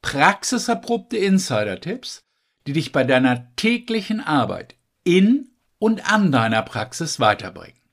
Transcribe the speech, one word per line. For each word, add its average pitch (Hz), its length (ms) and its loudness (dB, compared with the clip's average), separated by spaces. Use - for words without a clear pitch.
praxiserprobte 226 1120 -2
Insider-Tipps, 185 1080 -2
die 143 80 -6
dich 147 180 -4
bei 135 120 0
deiner 127 520 0
täglichen 220 640 -2
Arbeit 120 560 -4
in 202 480 4
und 214 340 0
an 202 200 4
deiner 113 320 2
Praxis - 560 -8
weiterbringen. - 600 -2